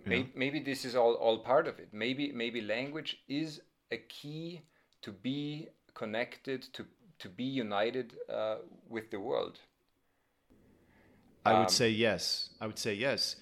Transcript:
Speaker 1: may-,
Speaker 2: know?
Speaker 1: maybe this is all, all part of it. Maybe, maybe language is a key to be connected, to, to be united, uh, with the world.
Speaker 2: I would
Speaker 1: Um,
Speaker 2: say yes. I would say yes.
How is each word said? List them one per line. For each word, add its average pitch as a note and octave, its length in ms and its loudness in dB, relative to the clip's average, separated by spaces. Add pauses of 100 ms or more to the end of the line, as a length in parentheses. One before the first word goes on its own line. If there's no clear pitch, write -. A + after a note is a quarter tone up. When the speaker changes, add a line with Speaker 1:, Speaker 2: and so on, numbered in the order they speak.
Speaker 1:
may-, A#2 200 2
Speaker 2:
know? B2+ 100 -10
Speaker 1:
maybe C#3 260 -2
this C3 240 -4
is A#2+ 100 -4
all, A#2 200 6
all A2+ 240 4
part C3+ 280 4
of B2 120 -6
it. F2+ 140 -16
Maybe, C3 380 -2
maybe A#2 300 -4
language C3 640 -4
is D3+ 360 -6 (280)
a A#2 60 -4
key D#3+ 640 -12 (400)
to G#2+ 120 -12
be D3 560 -6 (260)
connected, A#2+ 640 -4 (140)
to, G#2+ 100 -10 (360)
to G2+ 100 -12
be A#2 140 -8
united, A#2 680 0 (160)
uh, A2 280 -2 (300)
with A2 240 -8
the G#2 100 -6
world. G2 400 -2 (1900)
Speaker 2:
I A2+ 80 8
would F#2 60 8
Speaker 1:
Um, F#2+ 100 4
Speaker 2:
say A#2 180 6
yes. G#2+ 640 2 (100)
I A2 60 -6
would G#2+ 120 -8
say A2+ 140 -2
yes. G#2+ 500 0